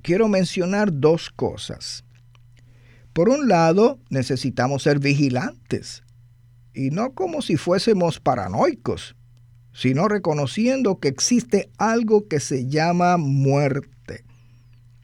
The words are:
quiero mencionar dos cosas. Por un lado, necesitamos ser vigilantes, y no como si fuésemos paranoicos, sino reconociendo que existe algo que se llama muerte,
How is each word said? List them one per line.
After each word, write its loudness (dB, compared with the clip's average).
quiero 2
mencionar 0
dos 0
cosas. -8
Por 2
un 2
lado, 4
necesitamos -2
ser 4
vigilantes, -2
y -4
no -4
como -4
si 0
fuésemos 0
paranoicos, -2
sino 0
reconociendo -2
que -2
existe 0
algo 0
que -2
se -4
llama 2
muerte, -2